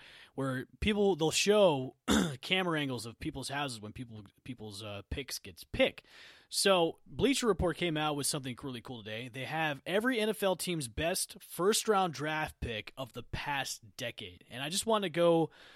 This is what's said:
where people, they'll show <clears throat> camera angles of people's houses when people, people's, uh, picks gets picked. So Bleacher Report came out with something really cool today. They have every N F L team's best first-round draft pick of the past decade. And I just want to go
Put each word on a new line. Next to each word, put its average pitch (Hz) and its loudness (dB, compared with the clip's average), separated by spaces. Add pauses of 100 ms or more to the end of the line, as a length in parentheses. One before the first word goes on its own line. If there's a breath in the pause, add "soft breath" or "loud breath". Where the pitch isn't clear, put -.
(360 loud breath)
where 131 -2 (160)
people, 202 4
they'll 156 2
show 170 4 (120)
<clears throat> 180 2
camera 180 0
angles 127 -4
of 113 -12
people's 143 -8
houses 135 -4
when 107 -12
people, 113 -14 (180)
people's, 107 -12
uh, 104 -10
picks - -6
gets - -16
picked. - -2 (440 loud breath)
So 180 2 (100)
Bleacher 226 0
Report 180 2
came 170 0
out 151 0
with 139 -4
something 131 -4
really 131 -8
cool 113 -12
today. 110 -8
They 131 -8
have 147 -2
every 226 2
N 214 2
F 208 -4
L 190 2
team's 160 -4
best 160 -2
first-round 190 2
draft 156 -4
pick 110 -6
of 131 -8
the 120 -12 (100)
past - -4 (160)
decade. 107 -10
And 123 -10
I 147 -6
just 190 -2
want 214 2
to 185 -2
go 165 4 (260 loud breath)